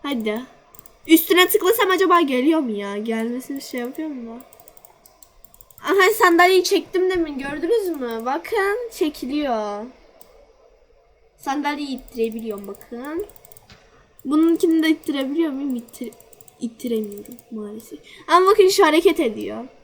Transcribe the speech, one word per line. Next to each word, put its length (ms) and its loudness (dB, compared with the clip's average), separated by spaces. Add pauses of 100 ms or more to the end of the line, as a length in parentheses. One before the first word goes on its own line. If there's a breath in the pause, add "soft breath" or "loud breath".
Hadi. 400 -4 (640)
Üstüne 420 4
tıklasam 420 2
acaba 300 4
geliyor 400 2
mu 100 -4
ya? 280 -6
Gelmesini 640 -6
şey 180 -8
yapıyor 280 -8
mu? 300 -12 (1500)
Aha, 300 4
sandalyeyi 500 6
çektim 460 0
demin. 280 -2
Gördünüz 500 -2
mü? 380 -6
Bakın, 680 -4
çekiliyor. 920 -4 (1500)
Sandalyeyi 540 -6
ittirebiliyorum 800 -6
bakın. 580 -12 (1000 soft breath)
Bununkini 580 2
de 60 2
ittirebiliyor 640 -2
muyum? 240 -6
İttir-, 360 -12 (480)
ittiremiyorum 720 -8 (160)
maalesef. 480 -14 (300 loud breath)
Ama 180 6
bakın 220 6
şu 180 6
hareket 340 4
ediyor. 440 -4 (200)